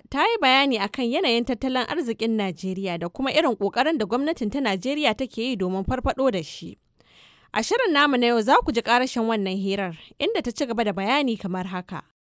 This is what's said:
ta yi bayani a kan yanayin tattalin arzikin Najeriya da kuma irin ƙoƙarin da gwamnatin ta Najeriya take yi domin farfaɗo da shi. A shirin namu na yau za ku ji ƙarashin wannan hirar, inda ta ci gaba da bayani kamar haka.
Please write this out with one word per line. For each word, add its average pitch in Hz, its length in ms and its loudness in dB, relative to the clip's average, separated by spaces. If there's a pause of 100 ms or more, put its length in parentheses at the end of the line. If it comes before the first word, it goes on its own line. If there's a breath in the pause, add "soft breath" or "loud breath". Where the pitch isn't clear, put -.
ta 285 160 0
yi 453 160 2
bayani 269 420 4
a 208 60 0
kan 262 160 -4
yanayin 240 400 2
tattalin 254 400 -2
arzikin 233 480 -2
Najeriya 190 680 -2
da 170 100 -4
kuma 262 220 -4
irin 302 240 2
ƙoƙarin 269 440 0
da 214 80 -2
gwamnatin 254 440 -2
ta 269 100 -4
Najeriya 247 540 0
take - 220 -6
yi 240 200 -4
domin 190 280 -4
farfaɗo 262 480 0
da 185 100 -4
shi. - 360 -14 (720 soft breath)
A - 100 -2
shirin 427 300 2
namu 285 240 4
na 240 160 4
yau 233 80 4
za 240 240 6
ku 294 80 0
ji 226 80 0
ƙarashin 240 480 2
wannan 202 320 0
hirar, 190 380 -2 (200 loud breath)
inda 403 240 0
ta 240 80 -4
ci 285 140 -2
gaba 233 200 0
da 208 80 2
bayani 226 460 2
kamar 185 300 -4
haka. 180 340 -8 (360)